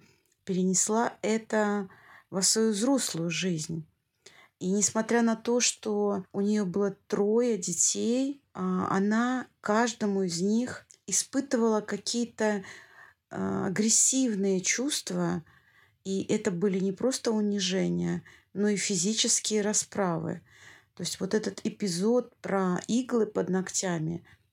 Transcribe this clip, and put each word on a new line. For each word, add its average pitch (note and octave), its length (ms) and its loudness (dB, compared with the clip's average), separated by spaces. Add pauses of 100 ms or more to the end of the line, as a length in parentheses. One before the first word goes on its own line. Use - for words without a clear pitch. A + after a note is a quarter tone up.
(460)
перенесла F#3+ 760 2
это G#3 680 0 (400)
во F#3 120 -2
свою A3 300 4
взрослую G3+ 580 0
жизнь. E3 560 -4 (720)
И F3+ 120 -2
несмотря A3 500 2
на A3+ 140 4
то, A#3 240 0
что G#3 720 0
у G3 100 -2
неё G#3 240 2
было G3 300 -2 (120)
трое G#3+ 500 2
детей, A3+ 840 0 (120)
а, F#3 360 -2
она A3+ 580 0 (140)
каждому G#3+ 640 0
из E3+ 180 -2
них A3 440 0 (220)
испытывала A3+ 720 0
какие-то, G#3+ 840 -2 (640)
а, F#3+ 380 -4
агрессивные G#3 920 2
чувства, F3+ 840 -2 (640)
и F#3+ 180 -2
это G#3+ 280 0
были F#3 280 0
не F#3+ 140 0
просто A#3+ 380 -2
унижения, F3+ 920 0 (300)
но G#3 160 2
и G3+ 80 0
физические G#3+ 840 0
расправы. F3+ 800 -2 (540)
То F#3 80 -10
есть - 160 -8
вот F#3+ 140 -2
этот G#3+ 320 -2
эпизод G#3 720 -2
про F#3 500 0
иглы A#3+ 380 2
под F#3+ 240 -2
ногтями F3 720 -2 (300)